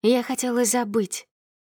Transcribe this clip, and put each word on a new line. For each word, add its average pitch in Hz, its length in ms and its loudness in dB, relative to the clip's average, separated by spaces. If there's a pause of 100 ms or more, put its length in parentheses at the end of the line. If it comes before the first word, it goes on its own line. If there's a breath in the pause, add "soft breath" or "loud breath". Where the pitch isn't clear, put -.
Я 240 220 4
хотела 247 420 -2
забыть, 220 600 -2 (440)